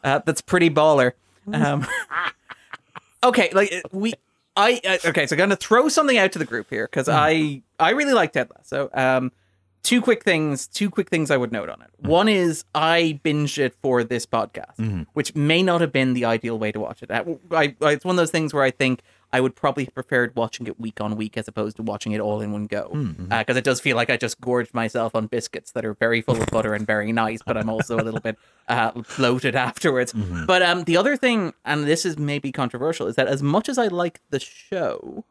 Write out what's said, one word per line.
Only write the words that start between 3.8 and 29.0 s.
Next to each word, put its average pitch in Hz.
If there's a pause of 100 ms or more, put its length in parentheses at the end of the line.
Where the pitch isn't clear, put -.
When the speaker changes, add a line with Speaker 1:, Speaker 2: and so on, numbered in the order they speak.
Speaker 1:
we, 202 (420)
I, 240
uh, 185
okay, 156
so 156
I'm -
gonna 196
throw 247
something 277
out 190
to 175
the 151
group 113
here 110
'cause 131
Speaker 2:
Hmm. 147
Speaker 1:
I, 151 (180)
I 165
really 277
like 202
Ted 127
Lasso. 135
Um, 131 (520)
two 240
quick 233
things, 156
two -
quick 190
things 160
I 143
would 120
note 107
on -
it. - (140)
Speaker 2:
Mm. 139
Speaker 1:
One 175
is 175 (100)
I 160
binged 147
it 131
for 123
this 113
podcast, -
Speaker 2:
Mm-hmm. 101 (100)
Speaker 1:
which -
may 156
not 175
have 160
been 131
the 123
ideal 117
way 107
to 107
watch 92
it. -
I, 113 (260)
I, 151
it's 147
one 185
of 180
those 170
things 156
where 143
I 131
think 127 (320)
I 131
would 127
probably 139
have -
preferred 123
watching 117
it -
week 113
on 107
week 110
as 110
opposed 107
to 110
watching 110
it 107
all 107
in 104
one 104
go. 104
Speaker 2:
Mm-hmm. 92
Speaker 1:
Uh, 113
'cause 123
it 123
does 131
feel 131
like 117
I 123
just -
gorged 123
myself 113
on 110
biscuits -
that 113
are 107
very 117
full 113
of 110
butter 107
and 107
very 107
nice, 113
but 123
I'm 107
also 113
a 110
little 110
bit, 110 (300)
uh, 117 (260)